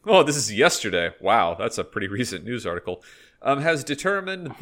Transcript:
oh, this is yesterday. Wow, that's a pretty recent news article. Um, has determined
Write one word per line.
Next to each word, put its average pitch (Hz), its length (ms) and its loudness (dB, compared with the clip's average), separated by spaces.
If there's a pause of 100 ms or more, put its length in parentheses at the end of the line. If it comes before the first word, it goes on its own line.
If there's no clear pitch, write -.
oh, 196 180 8
this 147 120 -2
is 107 180 -4
yesterday. 95 580 2 (100)
Wow, 92 360 4
that's 113 200 -4
a 92 80 -2
pretty 98 240 -6
recent 101 360 -6
news 110 220 -8
article. 87 340 -8 (400)
Um, 139 200 0
has 156 220 0
determined 185 800 -6